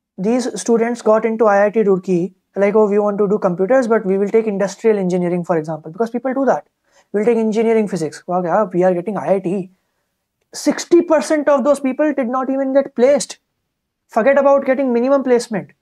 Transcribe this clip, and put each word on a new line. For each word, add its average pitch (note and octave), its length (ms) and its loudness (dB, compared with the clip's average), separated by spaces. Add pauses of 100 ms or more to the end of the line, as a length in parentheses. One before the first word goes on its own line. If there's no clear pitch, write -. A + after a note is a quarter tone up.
(200)
These A3+ 400 -2
students A#3 420 0
got A3 240 2
into A3+ 200 0
I G3+ 200 4
I G#3 40 0
T A3 140 0
Roorkee, F#3 500 0 (220)
like, G3+ 200 0
"Oh, G#3+ 140 4
we G3+ 100 0
want G#3 200 -2
to G#3 80 2
do G3+ 100 0
computers, G3+ 500 0
but A3 180 0
we F#3+ 120 0
will G3 120 -2
take A3 180 2
industrial G3+ 500 -2
engineering," F3+ 460 -2
for E3+ 140 -2
example, D#3 340 -8
because A3+ 180 -4
people B3 240 -6
do C4+ 120 -2
that. F#3 200 0 (460)
"We'll G#3 140 -2
take A#3 120 2
engineering A3 500 0
physics." D#3+ 380 -6
Wow, F3+ 180 -2
yeah, F3+ 200 0
we F#3 200 -2
are F#3 120 2
getting F3+ 220 -6
I D#3 180 -2
I G3 40 -2
T. F#3 300 -6 (840)
Sixty - 500 0
percent D4+ 460 0
of C#4 140 2
those C#4+ 160 2
people C#4 340 0
did B3+ 220 -2
not C4 140 -4
even C4+ 240 -2
get C#4 220 0
placed. B3+ 420 0 (680)
Forget C4+ 320 2
about C#4 260 2
getting C4 260 0
minimum C4 380 0
placement. A#3 420 -2 (100)